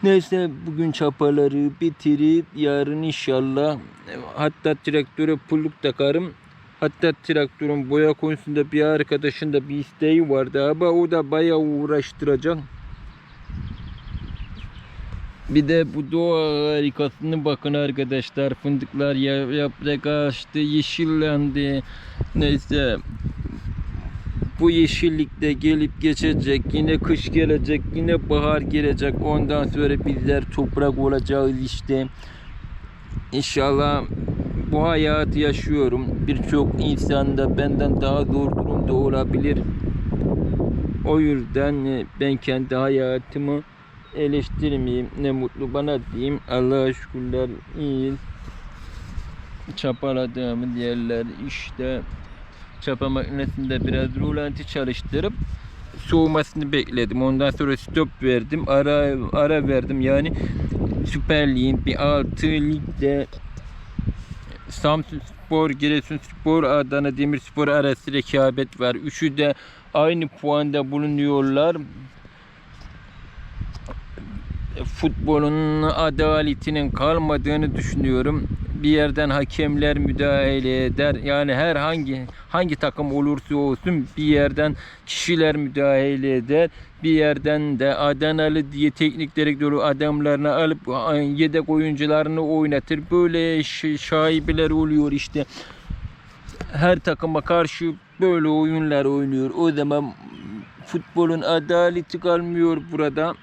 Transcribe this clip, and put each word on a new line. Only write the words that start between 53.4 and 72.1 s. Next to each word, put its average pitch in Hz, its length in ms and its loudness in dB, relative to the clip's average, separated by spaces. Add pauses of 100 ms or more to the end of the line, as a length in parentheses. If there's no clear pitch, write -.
biraz 131 340 0
rolanti 147 460 -4
çalıştırıp 139 640 -2 (680)
soğumasını 156 720 2
bekledim. 123 500 0
Ondan 131 280 2
sonra 139 260 0
stop 160 320 0 (140)
verdim. 127 440 0
Ara, 143 500 2 (160)
ara 147 360 2
verdim. 135 320 0
Yani 139 320 2 (800)
Süper 147 380 2
Lig'in 131 380 2
bir - 200 -2
altı 143 400 0
ligde 147 800 0 (1400)
Samsunspor, 156 1000 0
Giresunspor, 147 960 0
Adana 143 520 2
Demirspor 143 520 0
arası 139 440 2
rekabet 135 680 0
var. 123 140 2
Üçü 143 420 -4
de 147 180 2 (400)
aynı 160 340 2
puanda 147 600 0
bulunuyorlar. 143 840 2 (3000)